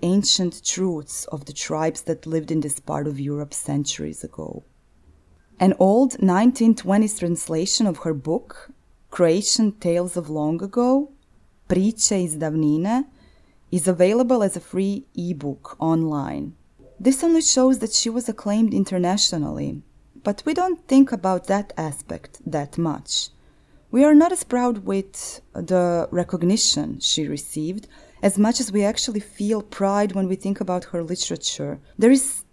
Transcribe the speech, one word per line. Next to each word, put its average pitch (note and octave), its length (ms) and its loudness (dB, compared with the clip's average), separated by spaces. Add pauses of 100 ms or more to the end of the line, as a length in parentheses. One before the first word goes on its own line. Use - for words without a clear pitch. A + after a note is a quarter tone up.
ancient F#3 600 0
truths F3 680 -4
of C#3+ 140 -8
the C#3+ 80 -14
tribes D#3+ 480 -4
that - 260 -6
lived D#3+ 240 -4
in E3 80 0
this D3 200 -4
part D3 280 -6
of C#3 120 -6
Europe D3 340 -6
centuries - 680 -6
ago. - 400 -12 (960)
An F#3 200 6
old A3+ 420 4
nineteen A3+ 540 4
twenties G#3 420 0
translation E3+ 720 -2
of F3 120 -2
her D#3+ 140 -2
book, - 560 -6 (400)
Croatian G3 640 2
Tales F3 460 -2
of D#3 120 -8
Long D#3 320 -2
Ago, B3 500 0 (580)
Priče F#3+ 560 0
iz D#3 100 -4
davnine, D#3+ 720 0 (640)
is F3+ 160 0
available G#3+ 560 4
as F#3+ 140 0
a - 20 -6
free G3 460 -4 (100)
ebook D3 640 -8
online. D3+ 760 -2 (440)
This C4 240 4
only E4 180 4
shows C4 380 4
that A3 140 -6
she - 160 0
was A#3 180 -6
acclaimed G#3+ 460 0
internationally, F3+ 1080 -2 (440)
but G3+ 200 -4
we D#4 80 0
don't F4+ 360 -2
think C4+ 240 6
about F#3+ 340 -2
that G3+ 300 -2
aspect - 680 -10
that C#3+ 320 -6
much. - 520 -4 (640)
We B3 120 6
are D4+ 120 8
not E4+ 180 6
as F4 100 -6
proud B3 360 -2
with G3 600 -8 (140)
the F3 580 0
recognition F3 880 0
she - 300 -2
received D#3 580 -8 (340)
as G3 160 2
much G#3+ 220 2
as A#3 100 -4
we G3+ 140 0
actually G#3 380 -2
feel G#3 400 -4
pride G3+ 500 -2
when F#3+ 160 -2
we F#3 80 -2
think G3 240 -4
about F3+ 260 -4
her E3+ 160 -6
literature. D#3+ 800 -8 (180)
There A3+ 140 6
is - 420 2